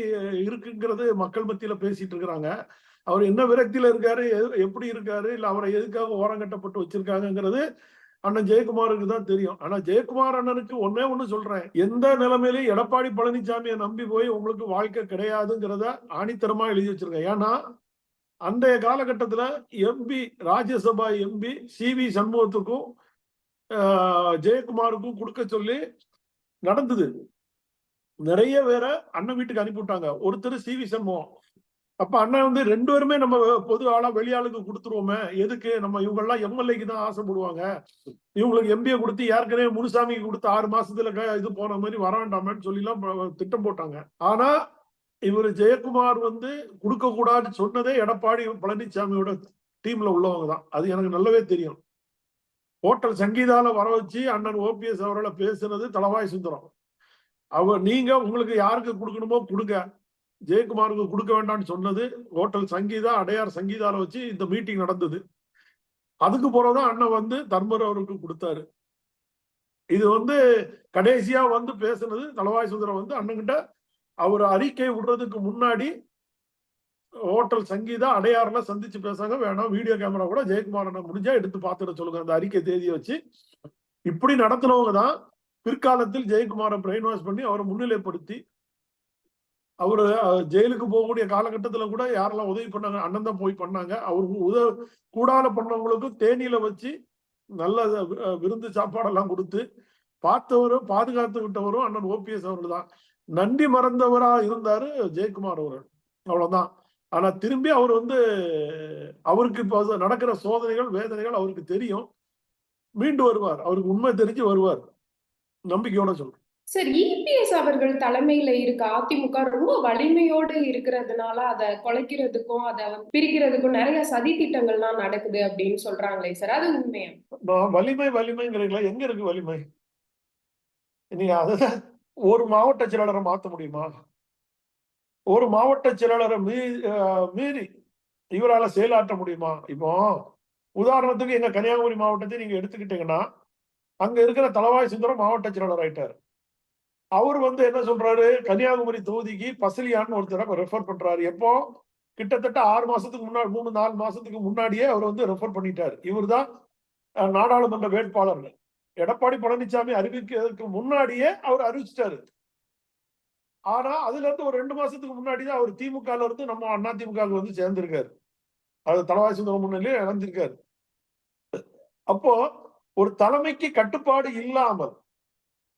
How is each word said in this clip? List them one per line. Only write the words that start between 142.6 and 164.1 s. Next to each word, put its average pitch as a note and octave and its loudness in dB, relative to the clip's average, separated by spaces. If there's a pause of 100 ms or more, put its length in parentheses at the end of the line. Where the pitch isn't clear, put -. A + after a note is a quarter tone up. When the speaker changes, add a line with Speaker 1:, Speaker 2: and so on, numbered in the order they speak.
Speaker 1:
அங்க A#3 2
இருக்கிற B3 4
தளவாய் A#3 4
சுந்தரம் A3+ 0
மாவட்ட G#3+ 0
செயலாளர் F#3 -2
ஆயிட்டார். D3+ -8 (880)
அவர் C4 4
வந்து C4 2
என்ன B3 4
சொல்றாரு, A#3 4
கன்னியாகுமரி A#3 2
தொகுதிக்கு G#3+ -4
பசலியான்னு A3+ -2
ஒருத்தரை F#3+ -2
ரெஃபர் F3+ -4
பண்றாரு. F3 -2
எப்போ? A#3 0 (300)
கிட்டத்தட்ட A#3 0
ஆறு A#3 4
மாசத்துக்கு A3+ -10
முன்னாடி, A3+ -2
மூணு, A#3 -6
நாலு G#3+ -2
மாசத்துக்கு G#3+ -8
முன்னாடியே A3 -2
அவர் A3 2
வந்து G#3 0
ரெஃபர் G3 -4
பண்ணிட்டார். F3+ -6
இவர்தான், A3 -2 (520)
அஹ், G3 2
நாடாளுமன்ற A3 4
வேட்பாளர். F#3+ 0 (400)
எடப்பாடி A#3 0
பழனிசாமி A#3+ 0
அறிவிக்கிறதுக்கு A3 -4
முன்னாடியே B3+ 0
அவர் C4 2
அறிவிச்சிட்டாரு. A#3 -4 (1300)
ஆனா, B3 0
அதுல C#4+ -2